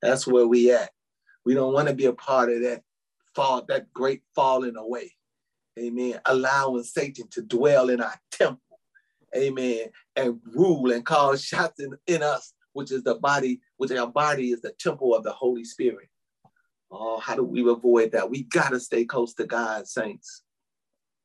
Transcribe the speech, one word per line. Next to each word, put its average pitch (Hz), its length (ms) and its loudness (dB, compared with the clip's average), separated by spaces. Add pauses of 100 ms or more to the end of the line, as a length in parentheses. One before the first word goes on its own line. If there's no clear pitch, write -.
That's 131 240 0
where 123 220 6
we 120 240 6
at. 113 200 2 (540)
We 123 80 2
don't 131 200 2
wanna 143 200 2
be 135 120 -2
a 123 80 4
part 127 360 0
of 120 120 0
that 120 220 -4 (520)
fall, 131 320 0
that 135 260 -2
great 131 280 -2 (120)
falling 131 440 2
away. 113 360 -10 (640)
Amen. 120 480 -4
Allowing 131 580 0
Satan 139 480 -8
to 120 100 -10
dwell 127 480 4
in 120 120 0
our 107 140 -6 (160)
temple. 139 300 -2 (760)
Amen. 127 520 -2 (280)
And 120 300 -2
rule 135 460 2
and 120 140 -2
call 143 300 4
shots - 460 -4
in, 139 100 -10 (160)
in 165 160 0
us, 143 300 -4 (200)
which 135 180 -10
is 131 120 -6
the 120 120 0
body, 135 440 0 (180)
which 131 140 -4
our 123 160 -2
body 139 440 0
is 117 100 -4
the - 180 -12
temple 139 340 0
of 110 100 2
the 107 80 -6
Holy 123 340 -2
Spirit. 117 440 -4 (800)
Oh, 113 280 -8
how 117 160 -8
do 131 80 -2
we 123 260 -4
avoid 117 440 4
that? 107 160 0
We 131 140 -6
gotta 139 360 0
stay 120 260 -2
close 120 300 -4
to 113 100 -6
God, 110 420 -4
saints. - 540 -10 (840)